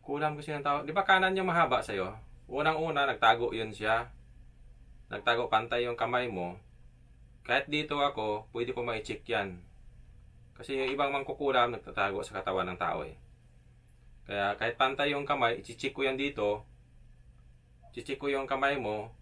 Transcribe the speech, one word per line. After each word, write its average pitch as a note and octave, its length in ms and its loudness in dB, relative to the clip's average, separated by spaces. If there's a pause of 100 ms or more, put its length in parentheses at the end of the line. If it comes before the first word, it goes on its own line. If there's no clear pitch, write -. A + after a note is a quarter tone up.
Kulam D3+ 320 -2
kasi D3+ 160 -6
ng D3 80 -4
tao. C#3+ 240 0
Di D3+ 80 -6
ba G3 80 2
kanan F#3+ 320 6
yung F#3 160 0
mahaba E3+ 320 4
sa'yo? F#2 320 -2 (320)
Unang-una, D3+ 640 0
nagtago A#2 400 6
yun A2 240 -4
siya. A2+ 320 0 (1040)
Nagtago, A#2 400 0
pantay A#2+ 400 2
yung A#2 80 -4
kamay A#2+ 320 0
mo. F2+ 320 -4 (800)
Kahit - 240 0
dito D3+ 320 -2
ako, A2 560 0
pwede A#2+ 160 -2
ko A#2+ 160 -4
ma-check A2 400 -6
yan. G2+ 400 -2 (880)
Kasi C3+ 240 -6
yung C3 160 0
ibang C#3 160 2
mangkukulam, C3+ 640 2
nagtatago G2 480 -2
sa G2+ 160 -8
katawan F#2 320 0
ng F2 100 -8
tao E2 220 -2
eh. D2+ 160 -12 (1080)
Kaya G2+ 320 0
kahit A#2 200 -2
pantay C#3 360 2
yung C#3+ 120 -2
kamay, B2 360 2
i-check - 320 -8
ko C#3 120 -2
yan C3 120 0
dito. G#2+ 480 0 (1300)
I-check C3+ 240 -8
ko C#3+ 120 -2
yung C3+ 160 0
kamay C#3 320 0
mo. G#2+ 320 -4 (120)